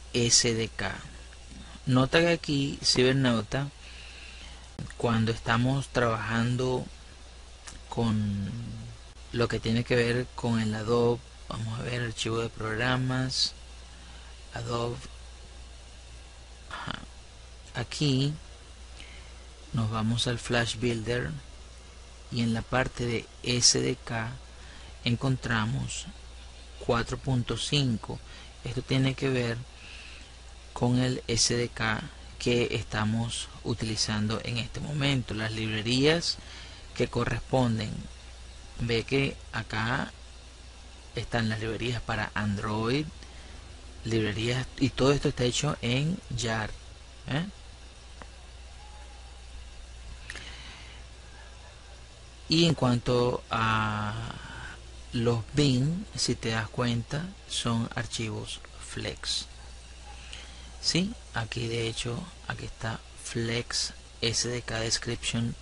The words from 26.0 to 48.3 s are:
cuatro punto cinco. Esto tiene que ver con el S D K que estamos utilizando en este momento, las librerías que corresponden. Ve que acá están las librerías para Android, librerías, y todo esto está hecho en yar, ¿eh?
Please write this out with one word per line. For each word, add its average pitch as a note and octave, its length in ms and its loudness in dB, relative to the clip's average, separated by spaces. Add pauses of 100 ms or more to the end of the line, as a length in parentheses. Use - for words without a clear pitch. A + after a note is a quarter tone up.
cuatro A#2+ 340 2
punto B2 400 2
cinco. C3 600 2 (460)
Esto B2+ 160 -2
tiene C3+ 340 4
que C3+ 140 0
ver A#2+ 300 2 (1160)
con B2 260 4
el B2+ 300 2
S A#2 260 4
D A#2+ 140 2
K A2 320 0 (380)
que A#2+ 360 4
estamos A2 760 0 (160)
utilizando A2 800 0
en A#2+ 120 -2
este A#2+ 240 -4
momento, C#3 540 2
las A2 180 0
librerías A2+ 880 4 (580)
que A#2+ 120 4
corresponden. A#2 840 2 (880)
Ve A#2 240 2
que C3+ 320 2 (160)
acá A2+ 580 0 (1040)
están A2+ 360 2
las G#2+ 100 0
librerías A2 400 0
para A2 340 -2
Android, G#2+ 720 2 (1000)
librerías, A2+ 640 2 (120)
y C#3 120 6
todo C3+ 220 6
esto C#3+ 160 4
está C3 160 2
hecho C#3+ 380 2
en C#3 360 2 (180)
yar, A2+ 340 0 (560)
¿eh? C#3+ 180 0 (4000)